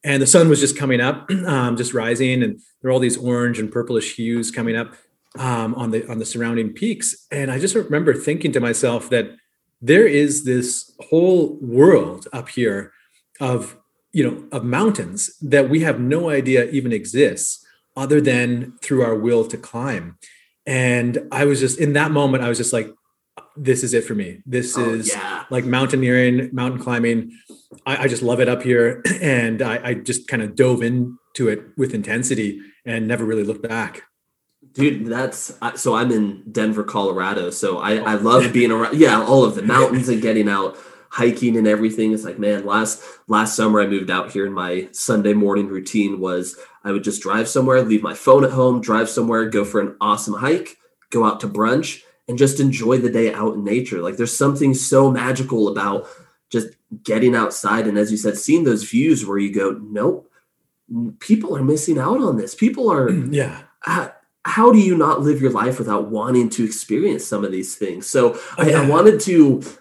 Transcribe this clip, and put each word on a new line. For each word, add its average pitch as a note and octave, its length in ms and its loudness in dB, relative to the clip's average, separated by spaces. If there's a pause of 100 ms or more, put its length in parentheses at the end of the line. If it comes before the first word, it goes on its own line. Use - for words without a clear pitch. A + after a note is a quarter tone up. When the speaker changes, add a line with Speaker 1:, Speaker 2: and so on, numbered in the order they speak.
Speaker 1:
And C#3 180 0
the C3 60 2
sun E3 240 6
was C#3+ 100 4
just C#3 160 0
coming C3 240 0
up, B2+ 300 -2
<clears throat> F#3 160 -2
um, B2 300 0
just B2 180 -6
rising, B2 480 0
and G#2+ 160 -4
there - 300 -12
were B2+ 40 2
all B2+ 60 2
these B2 180 0
orange A#2+ 420 -2
and A2 140 -6
purplish A#2 440 -4
hues A#2 340 -4
coming A2+ 260 -4
up, A#2 180 -8 (440)
um, A#2+ 380 -4
on A#2+ 160 -6
the, A2 180 -4
on A2+ 80 -8
the A2 80 -6
surrounding A#2 460 -4
peaks. - 580 -6
And C#3 200 -6
I B2+ 80 -4
just F3 160 -2
remember D3+ 400 0
thinking D3+ 380 -4
to B2 80 0
myself A#2+ 500 -2
that A#2 200 -2 (500)
there E3 260 6
is C#3+ 380 2
this B2+ 480 -2 (160)
whole E3+ 520 2
world B2 720 4
up B2 180 -12
here G2+ 420 -2 (480)
of, B2+ 360 -4 (360)
you C3 180 2
know, - 220 -12
of C3 120 -6
mountains E3 760 -2
that C#3 280 2
we D#3 120 2
have D#3 180 -2
no D3 320 -2
idea C3 400 2
even B2+ 220 -2
exists - 720 -2 (320)
other C#3 240 2
than B2 640 0
through C3 200 0
our A2+ 120 0
will A2+ 320 2
to A#2 100 -10
climb. G#2 640 -10 (480)
And B2 520 0 (140)
I C3 140 0
was C#3 140 2
just, C3 180 0
in D3 160 0
that D3+ 160 0
moment, C#3 320 2
I A#2+ 60 -2
was A2+ 100 -2
just A#2 140 -4
like, A2 200 -4 (640)
"This B2+ 280 0
is A#2 100 -4
it A2+ 100 2
for A#2 100 -6
me. F#2+ 320 -6
This B2 320 -4
Speaker 2:
Oh, A#2 160 -2
Speaker 1:
is A2 180 -4
Speaker 2:
yeah. G2 380 -8
Speaker 1:
like, B2+ 140 -2
mountaineering, B2+ 880 2
mountain B2+ 280 -6
climbing. A#2 520 -2 (520)
I, C3+ 200 -4
I C#3 40 4
just A#2+ 140 -4
love A#2+ 180 0
it B2 80 4
up B2 140 -2
here." A#2+ 400 2 (100)
<clears throat> F#3 80 -4
And A#2+ 420 0
I, A#2 260 -4
I A#2+ 60 -2
just G#2 340 -6
kind A#2 140 -4
of G#2 140 -8
dove B2 260 2
into B2 680 -4
it G#2+ 120 -2 (160)
with C3 180 -2
intensity A2 680 -4 (260)
and A2+ 200 -6
never A#2 180 -2
really A2 200 -2
looked G#2 240 -6
back. A2+ 340 -8 (680)
Speaker 2:
Dude, C3 340 -2
that's, - 560 -8
I, A#2 140 -6
so A#2+ 180 -2
I'm A#2+ 160 0
in G#2 400 -2
Denver, G#2+ 340 -2
Colorado. F#2+ 680 -4
So F#2 280 -4
I, G#2+ 200 -2
Speaker 1:
Oh. A2 60 -6
Speaker 2:
I G#2+ 100 0
love A#2 380 4
being A#2+ 200 4
around, A2+ 260 -2
yeah, A#2+ 240 6
all C3 220 6
of G#2+ 100 0
the - 80 -6
mountains B2 460 2
and A#2 120 0
getting A2 280 0
out G2 280 -2 (340)
hiking A#2+ 460 2
and A2 120 4
everything. A2 440 2
It's G#2+ 120 -4
like, G2+ 160 -10
man, G2+ 260 -2
last, G#2+ 360 -2 (260)
last A2 260 0
summer G#2+ 260 2
I G2 60 2
moved F#2+ 240 -4
out F#2 220 -4
here, G2+ 140 -4
and G2 80 -8
my F#2 380 -6
Sunday G#2 400 0
morning G2+ 360 2
routine G2 500 -4
was F2+ 400 -6 (240)
I G2+ 100 -6
would G2 120 -4
just G2 180 -6
drive G#2+ 260 -2
somewhere, C3 340 2
leave A2 200 2
my - 120 -6
phone C3+ 300 6
at B2+ 60 0
home, B2+ 300 2
drive A2 280 0
somewhere, A2+ 400 0
go G#2+ 160 0
for G2+ 160 -2
an G2+ 200 -6
awesome G#2 340 -2
hike, C#3 420 -2 (340)
go A#2 140 2
out G#2 160 0
to G#2+ 80 -6
brunch, A2+ 520 -2 (280)
and B2 80 -6
just C3+ 240 2
enjoy B2+ 380 2
the A#2+ 120 0
day A2+ 220 2
out G#2+ 220 -2
in G#2 100 -6
nature. G#2+ 380 -2
Like, F#2 140 -6
there's A#2 200 -4
something C#3 380 2
so C3+ 360 4
magical B2+ 580 0
about G2 400 -4 (420)
just A2+ 180 -4 (360)
getting A#2 320 2
outside. G#2+ 500 0
And G#2 100 -2
as G#2+ 140 2
you G#2+ 80 0
said, G#2 180 -2
seeing E3 280 2
those A2 260 2
views B2+ 340 2
where G2 140 -4
you G2+ 140 -2
go, G2 280 -2
"Nope, G#2+ 480 -4 (920)
people G#3+ 360 0
are C#3 80 -4
missing D3+ 340 0
out F#3+ 220 0
on F3 160 0
this. G2+ 180 -8
People A#3 360 2
are," C3+ 200 2
Speaker 1:
<clears throat> B2+ 200 -2
Yeah. C#3 320 -4 (240)
Speaker 2:
uh, E3+ 220 -4 (380)
how A#3 260 6
do A3 60 10
you F#3 180 4
not D3+ 260 2
live C#3+ 180 2
your C3 120 2
life A#2+ 260 -2
without G#2 320 -2
wanting A#2 400 2
to A#2 140 -2
experience G#2+ 640 -2
some G2+ 180 -4
of F#2+ 80 -4
these F#2 240 -8
things? - 300 -8
So A#2+ 280 2
Speaker 1:
Oh, - 60 -12 (180)
Speaker 2:
I, D3+ 120 4
Speaker 1:
yeah. D3+ 120 4
Speaker 2:
I C3+ 60 2
wanted F3 320 8
to D#3 420 6 (180)